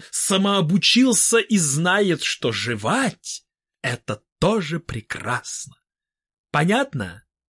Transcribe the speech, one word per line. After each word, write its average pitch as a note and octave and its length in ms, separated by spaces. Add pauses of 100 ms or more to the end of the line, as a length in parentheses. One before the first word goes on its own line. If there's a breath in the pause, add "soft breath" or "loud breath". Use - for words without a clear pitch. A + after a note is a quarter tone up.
(100)
самообучился G3+ 1300
и G#3+ 200
знает, E3+ 640
что - 280
жевать — A#2 920 (380)
это A#2+ 400 (180)
тоже E3 400
прекрасно. - 920 (760)
Понятно, D#3 720 (240)